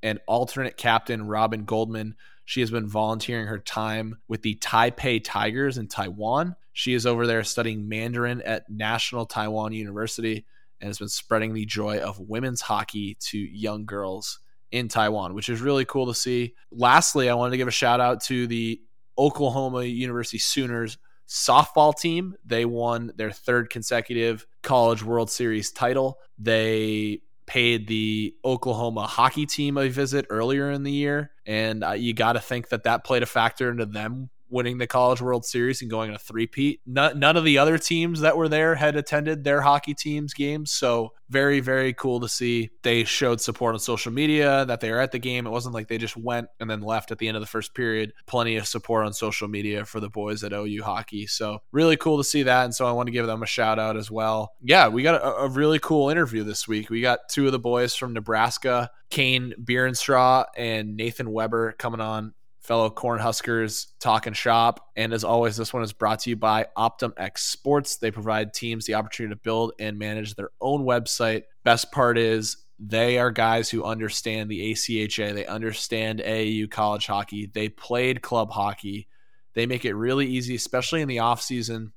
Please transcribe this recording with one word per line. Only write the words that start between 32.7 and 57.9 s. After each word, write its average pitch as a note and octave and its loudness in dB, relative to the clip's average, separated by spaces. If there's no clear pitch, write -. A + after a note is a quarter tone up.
that A#2 2
played B2 2
a - 0
factor A#2 0
into A#2+ -2
them A2 -8
winning B2 -2
the B2 -2
College B2 4
World B2 0
Series B2+ 0
and A#2+ -8
going A2 -2
on G#2 -10
a - -12
three-peat. A#2 -2
No-, C#3 2
none D3 6
of E3 4
the D3 8
other D#3 6
teams E3 0
that D3+ 6
were D#3+ 2
there D#3 4
had D3 2
attended D3 -2
their C#3+ 4
hockey C#3+ 4
team's D3 -6
games, D3 -4
so A#2+ 0
very, C#3 4
very C3 2
cool B2 0
to A#2+ -4
see. A#2+ 0
They A#2 4
showed A#2+ 2
support A2+ -2
on G#2+ -6
social A#2 -4
media C#3+ 2
that A#2+ -2
they A2 -2
were A#2 2
at C3 0
the B2+ -4
game. B2 -4
It A2 -6
wasn't A#2+ -4
like A2 -8
they A2+ -4
just A2+ -6
went A#2 -4
and A2+ -8
then G#2+ -4
left G#2+ -4
at A2 -6
the A2+ -2
end A2 -4
of G#2+ -4
the G#2+ -10
first - -6
period. A2 -2
Plenty A#2 0
of G#2 -4
support A2 0
on G#2 -4
social G#2+ -4
media G#2 -4
for G#2+ -8
the G#2 -8
boys G#2+ -6
at G#2 -6
O G#2 -4
U G#2 -6
hockey, G#2 -6
so G#2+ -4
really D#3+ 6
cool D#3 0
to C#3+ 0
see D3 2
that, B2+ 6
and A#2 -6
so C3 0
I A#2+ 2
want A#2+ 0
to A#2 -6
give A#2 0
them A2+ -4
a G#2+ -6
shout A2 2
out A2 -2
as G#2+ -8
well. A2 -2
Yeah, C3+ 8
we A#2 0
got D#3+ 4
a, B2 0
a C#3 0
really D3 4
cool D3 2
interview C3 0
this G#2 -6
week. G#2+ -2
We A#2 -2
got A#2+ 2
two C#3 2
of C3+ 4
the C3 0
boys A#2+ 0